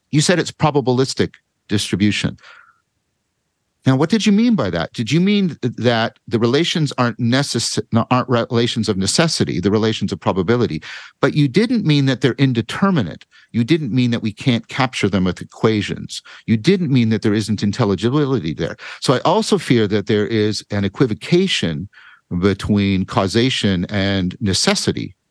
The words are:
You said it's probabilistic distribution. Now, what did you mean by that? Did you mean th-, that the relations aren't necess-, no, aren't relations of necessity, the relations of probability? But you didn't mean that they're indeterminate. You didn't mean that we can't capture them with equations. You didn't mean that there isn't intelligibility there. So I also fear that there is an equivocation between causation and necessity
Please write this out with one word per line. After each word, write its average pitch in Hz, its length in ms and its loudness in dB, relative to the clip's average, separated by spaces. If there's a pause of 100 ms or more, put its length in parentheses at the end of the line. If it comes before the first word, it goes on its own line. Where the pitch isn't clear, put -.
(100)
You 151 120 2
said 175 160 4
it's 147 120 -2
probabilistic 127 840 0 (340)
distribution. 101 680 -2 (1500)
Now, 131 100 4
what 160 140 2
did 220 160 2
you 208 60 4
mean 226 220 4
by 110 160 0
that? 82 220 -4
Did 113 200 -6
you 165 80 4
mean 196 420 0
th-, 120 140 -2
that 113 500 0
the 117 120 0
relations 139 600 0
aren't 120 200 0
necess-, 123 640 -2 (120)
no, 113 180 2
aren't 127 180 0
relations 117 600 0
of 101 80 0
necessity, 95 640 -2
the 98 100 0
relations 107 420 -2
of 85 80 -8
probability? 95 600 -2 (380)
But - 140 0
you 143 140 4
didn't 220 380 0
mean 143 200 2
that 135 140 0
they're 123 140 2
indeterminate. 131 880 0 (280)
You 117 120 0
didn't 151 280 0
mean 123 180 2
that 117 120 -2
we 107 100 -4
can't 117 360 -2
capture 123 400 -2
them 92 160 0
with 87 160 -2
equations. - 840 -4 (240)
You 113 100 2
didn't 175 340 2
mean 120 200 4
that 107 120 -2
there 104 120 2
isn't 107 280 -2
intelligibility 110 880 0
there. 73 240 -6 (240)
So 139 140 0
I 120 60 -2
also 202 380 2
fear 117 300 2
that 101 180 -2
there 104 200 2
is 107 440 0
an 101 140 -2
equivocation 104 1040 -2 (520)
between 98 640 0
causation 101 800 0
and 98 540 -2
necessity 95 720 -2 (160)